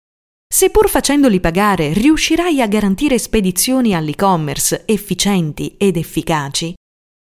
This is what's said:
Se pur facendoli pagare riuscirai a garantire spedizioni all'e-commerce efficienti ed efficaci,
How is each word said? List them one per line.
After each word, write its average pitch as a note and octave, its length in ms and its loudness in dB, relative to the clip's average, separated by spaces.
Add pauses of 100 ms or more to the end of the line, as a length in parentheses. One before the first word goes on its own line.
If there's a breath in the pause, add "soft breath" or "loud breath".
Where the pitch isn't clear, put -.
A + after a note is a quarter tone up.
(460)
Se - 240 2
pur G#4 180 4
facendoli C#4 520 2
pagare F3 520 0
riuscirai D#4 680 2
a A3+ 60 0
garantire G#3+ 500 0
spedizioni A3 760 0
all'e-commerce D#3 920 -2
efficienti F3+ 920 -2
ed G3 200 2
efficaci, D#3+ 760 -4 (560)